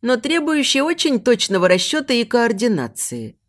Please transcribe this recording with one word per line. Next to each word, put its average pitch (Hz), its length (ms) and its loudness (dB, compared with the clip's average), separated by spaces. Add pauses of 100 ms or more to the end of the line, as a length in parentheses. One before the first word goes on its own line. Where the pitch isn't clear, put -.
но 247 140 2
требующий 294 640 0
очень 302 380 0
точного 196 500 2
расчета 277 440 0
и 233 120 2
координации. 196 1200 -2